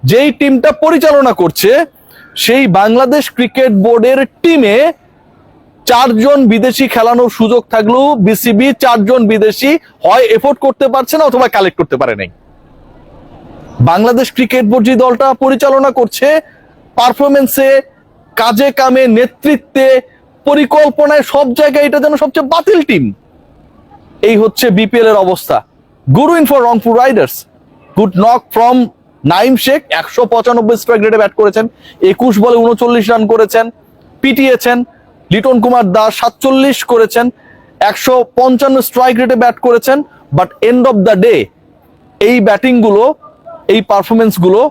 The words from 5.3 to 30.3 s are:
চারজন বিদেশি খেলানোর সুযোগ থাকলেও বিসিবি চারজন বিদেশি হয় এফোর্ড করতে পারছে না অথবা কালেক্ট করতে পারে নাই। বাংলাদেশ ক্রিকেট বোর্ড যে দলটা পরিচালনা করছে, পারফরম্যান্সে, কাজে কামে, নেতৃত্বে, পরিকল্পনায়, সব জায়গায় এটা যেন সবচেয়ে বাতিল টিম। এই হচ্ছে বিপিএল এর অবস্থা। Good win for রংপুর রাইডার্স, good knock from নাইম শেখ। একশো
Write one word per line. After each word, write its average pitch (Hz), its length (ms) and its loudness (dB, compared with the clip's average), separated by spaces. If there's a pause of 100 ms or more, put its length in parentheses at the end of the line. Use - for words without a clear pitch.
চারজন 247 520 2 (140)
বিদেশি 247 420 0
খেলানোর 240 440 0
সুযোগ 226 240 0 (120)
থাকলেও 233 320 0 (200)
বিসিবি 226 420 0 (140)
চারজন 240 380 0 (120)
বিদেশি 214 380 0 (360)
হয় 233 180 2 (120)
এফোর্ড 269 280 -2
করতে 269 300 -2
পারছে 262 240 -2
না 311 120 2
অথবা 254 240 0
কালেক্ট 196 260 -2
করতে 143 200 -4
পারে 123 200 -2
নাই। 92 80 -10 (1600)
বাংলাদেশ 226 360 0 (100)
ক্রিকেট 247 340 -2
বোর্ড 240 180 2
যে 262 60 2 (100)
দলটা 254 220 0 (180)
পরিচালনা 269 540 0
করছে, 254 300 -2 (680)
পারফরম্যান্সে, 277 680 0 (680)
কাজে 233 320 0 (100)
কামে, 262 240 2 (160)
নেতৃত্বে, 262 680 -2 (600)
পরিকল্পনায়, 294 840 0
সব 277 140 0 (120)
জায়গায় 294 300 2
এটা 285 160 -2
যেন 302 180 0
সবচেয়ে 285 320 -4
বাতিল 339 340 0
টিম। 175 160 0 (1200)
এই 226 140 2
হচ্ছে 226 240 -2 (120)
বিপিএল 220 320 0
এর 214 140 2
অবস্থা। 180 320 -4 (500)
Good 226 260 2
win 330 180 2
for 277 180 2
রংপুর 233 240 0 (100)
রাইডার্স, 220 320 0 (640)
good 202 160 0 (100)
knock 233 200 0 (120)
from 240 220 2 (480)
নাইম 196 280 0 (120)
শেখ। 277 160 0 (200)
একশো - 220 -4 (100)